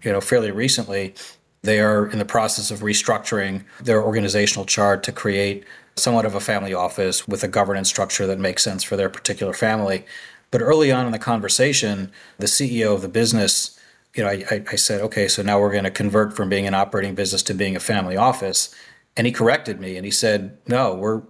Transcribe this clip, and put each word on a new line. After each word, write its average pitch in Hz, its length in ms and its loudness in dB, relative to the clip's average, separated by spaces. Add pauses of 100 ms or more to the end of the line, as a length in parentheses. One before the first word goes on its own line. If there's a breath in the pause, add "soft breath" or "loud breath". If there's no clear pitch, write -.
you 107 120 0
know, 98 80 0
fairly 113 280 2
recently. 98 640 -2 (500 loud breath)
They 107 180 4
are 107 260 4
in 107 120 -2
the 101 60 -2
process 110 460 0
of 104 80 -8
restructuring 104 840 -2 (180 loud breath)
their 110 180 4
organizational 104 640 2
chart 101 400 2
to - 80 -4
create 101 540 0 (320 loud breath)
somewhat 117 280 2
of 101 100 -2
a 101 40 -2
family 98 340 -2
office 90 540 -2
with 98 160 -4
a 101 60 -2
governance 98 400 0
structure 98 380 -2
that 95 120 -2
makes 95 240 0
sense 95 180 -4
for - 140 -4
their 98 140 2
particular 98 420 -4
family. 104 540 0 (460 loud breath)
But 117 100 2
early 147 280 6
on 127 160 2
in 120 60 -2
the 110 80 -4
conversation, 110 920 0 (240 loud breath)
the 104 100 -2
C 120 320 0
E 110 60 2
O 104 80 2
of 95 80 0
the 95 80 -6
business, 113 680 0 (380 soft breath)
you 117 80 -2
know, 101 60 0
I, 98 200 -4
I, 104 220 -2
I 107 60 -4
said, 101 240 0
"Okay, 107 260 0
so - 140 0
now 101 180 2
we're 101 140 2
gonna 95 180 0
convert 104 420 0
from 101 140 -4
being 98 180 0
an 98 80 -2
operating 98 400 0
business 95 300 -2
to - 100 -4
being 95 220 -2
a 92 60 -6
family 92 340 -2
office." 101 580 0 (440 loud breath)
And 117 80 2
he 120 80 0
corrected 117 480 0
me 92 160 -8
and 92 80 -10
he 101 60 -6
said, 104 560 0
"No, 123 260 2
we're, 104 240 -2 (120)